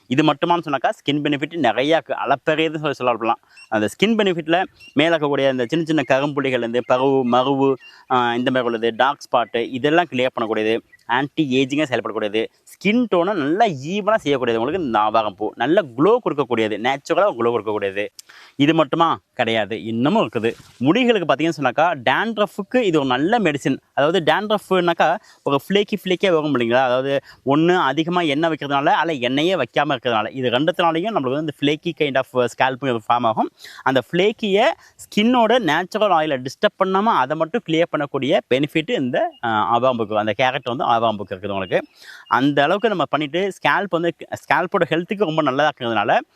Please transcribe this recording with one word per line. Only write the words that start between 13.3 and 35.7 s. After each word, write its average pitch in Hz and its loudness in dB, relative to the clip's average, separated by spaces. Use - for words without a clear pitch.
நல்லா 175 0
ஈவனாக 190 -2
செய்யக்கூடியது, 127 0
உங்களுக்கு 143 -2
இந்த 113 0
ஆவாரம் 107 0
பூ 101 -6
நல்ல 151 2
க்ளோ 190 4
கொடுக்கக்கூடியது, 120 -2
நேச்சுரலாக 143 0
க்ளோ 117 0
கொடுக்கக்கூடியது. 104 -4
இது 143 2
மட்டுமா? 160 2
கிடையாது, 110 -2
இன்னமும் 127 0
இருக்குது. 113 -2
முடிகளுக்கு 185 0
பார்த்தீங்கன்னு 156 -2
சொன்னாக்கா 160 0
டேண்ட்ரஃபுக்கு 196 -2
இது 185 2
ஒரு 135 -2
நல்ல 151 0
மெடிசின். 151 -2
அதாவது 151 2
டேண்ட்ரஃப்னாக்கா 185 0
ஒரு 139 0
ஃப்ளேக்கி 202 0
ஃப்ளேக்கியாக 185 0
வரும் 151 2
இல்லைங்களா? 120 2
அதாவது 131 0
ஒண்ணு 160 4
அதிகமா 165 0
எண்ணெய் 160 0
வைக்கிறதுனால, 143 -2
அல்ல 165 2
எண்ணெயே 143 0
வைக்காம 147 -2
இருக்கிறதுனால, 110 0
இது 127 -2
ரெண்டுத்தினாலையும் 170 0
நம்மளுக்கு 131 -2
வந்து 147 -4
இந்த - -
flaky 151 -2
kind 143 0
of 127 0
scalp 131 0
ஃபார்ம் 120 0
ஆகும். 139 0
அந்த 131 2
ஃப்ளேக்கியை 202 2
ஸ்கின்னோட 233 2
நேச்சுரல் 185 0